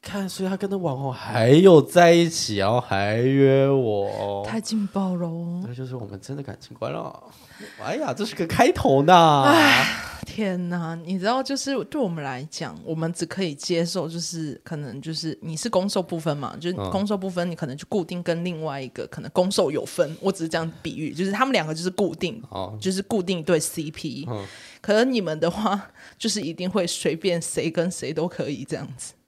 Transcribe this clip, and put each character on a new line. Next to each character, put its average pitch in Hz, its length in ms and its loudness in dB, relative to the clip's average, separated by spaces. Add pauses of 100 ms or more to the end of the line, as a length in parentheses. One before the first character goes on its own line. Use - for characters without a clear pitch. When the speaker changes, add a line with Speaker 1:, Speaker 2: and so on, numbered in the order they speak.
Speaker 1:
看， 196 260 -6
所 185 180 -6
以 185 40 -2
他 190 80 -2
跟 196 120 -4
那 196 60 -2
网 151 240 -2
红 135 140 -4
还 117 380 2
有 170 300 12
在 170 300 8
一 170 160 6
起， 113 300 -4
然 98 120 4
后 120 120 2
还 101 340 0
约 135 540 6
我。” 104 760 0
Speaker 2:
太 220 140 -4
劲 214 280 -4
爆 190 280 -4
了 175 100 -4
哦。 170 400 -6
Speaker 1:
这 120 80 -10
就 131 120 -8
是 127 100 -10
我 117 100 -8
们 98 140 -14
真 135 160 -10
的 143 80 -10
感 104 160 -12
情 - 180 -20
观 123 140 -6
了。 - 260 -10 (640)
哎 135 180 -6
呀， 294 140 -6
这 202 140 -6
是 - 80 -10
个 180 140 -6
开 254 240 4
头 143 320 4
呢。 160 400 8
Speaker 2:
哎， 285 420 6 (400)
天 185 420 -4
哪， 170 280 -6
你 170 240 -6
知 180 60 -4
道， 254 180 0
就 269 120 -4
是 269 280 -4
对 294 180 -6
我 214 60 0
们 165 160 -6
来 131 260 -6
讲， 104 340 -10
我 160 120 -6
们 165 180 -4
只 - 100 -6
可 190 200 -6
以 156 100 -4
接 170 320 -2
受， 170 240 -4
就 165 100 -8
是 160 440 -8
可 160 140 -10
能 139 220 -10
就 160 140 -10
是 160 300 -6
你 160 120 -8
是 226 140 -6
攻 190 180 2
受 208 140 -2
不 170 180 -6
分 151 160 -2
嘛， 139 240 -8
就 175 120 -6
是 185 40 -4 (140)
攻 196 160 -2
受 202 100 -2
不 190 140 -6
分， 175 180 -4
Speaker 1:
嗯。 175 40 -4
Speaker 2:
你 165 40 -6
可 160 120 -6
能 131 100 -8
就 - 100 -14
固 202 160 -2
定 175 200 -8
跟 170 200 -2
另 165 200 -6
外 139 180 -6
一 131 60 -10
个 - 180 -10
可 - 160 -12
能 - 80 -10
攻 185 220 2
受 180 180 2
有 139 160 -2
分， 160 340 -2
我 196 120 0
只 180 120 -4
是 160 60 -4
这 165 80 -4
样 165 140 -4 (100)
比 - 160 -10
喻， 151 160 -6
就 165 100 -4
是 196 80 -2
他 220 140 0
们 269 80 -2
两 165 140 0
个 156 40 -4
就 160 120 -6
是 185 80 -2
固 175 240 -2
定， 226 340 -6
Speaker 1:
哦。 95 320 -8
Speaker 2:
就 185 100 -2
是 185 120 -4
固 220 180 -2
定 180 160 -2
一 160 60 -8
对 165 160 2
C 156 320 -6
P。 139 360 -10
Speaker 1:
嗯。 107 160 -6 (380)
Speaker 2:
可 214 160 2
是 240 80 4
你 247 160 0
们 156 180 -4
的 170 120 2
话， 202 400 -4 (260)
就 - 100 -4
是 208 140 -2
一 165 100 -6
定 180 160 -6
会 185 200 0
随 160 280 -2
便 165 240 0
谁 160 300 -4
跟 175 220 -2
谁 131 200 -8
都 156 160 -2
可 143 220 -6
以 - 180 -8
这 156 80 -6
样 - 120 -10 (100)
子。 - 160 -16 (140)